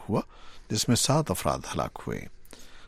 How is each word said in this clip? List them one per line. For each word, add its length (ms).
ہوا، 120
جس 180
میں 80
سات 360
افراد 280
ہلاک 340
ہوئے۔ 140